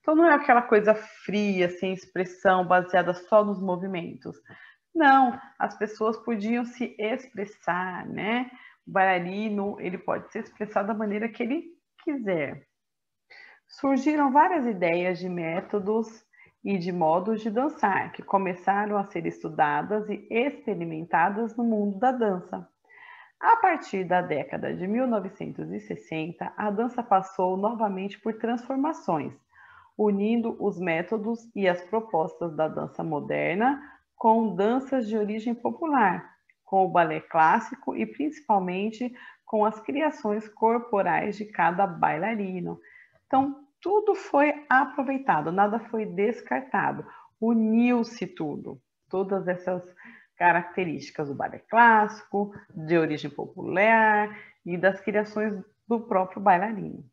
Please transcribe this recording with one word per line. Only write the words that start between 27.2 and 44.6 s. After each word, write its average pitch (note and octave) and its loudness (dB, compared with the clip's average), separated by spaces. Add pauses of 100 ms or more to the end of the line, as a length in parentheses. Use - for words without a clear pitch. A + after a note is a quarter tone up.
novamente G3+ -4
por A3 -4
transformações, A#3+ -4 (640)
unindo G#3+ 0
os G3 -2
métodos G3 -2
e G3 2
as F3 0
propostas E3+ -2
da D#3 0
dança D3+ -6
moderna D#3 -2 (360)
com A3+ 2
danças A#3+ 0
de G#3+ -4
origem G#3+ -2
popular, A#3 0 (340)
com F#3+ 2
o - -2
balé D#3+ 2
clássico - 0
e A3 -2
principalmente A3 -2 (320)
com G#3+ 2
as G#3+ 0
criações A3+ -2
corporais G#3 0
de G#3 -8
cada F3+ 0
bailarino. F3 -4 (460)
Então, C#4 0 (220)
tudo G#4 2
foi D4 2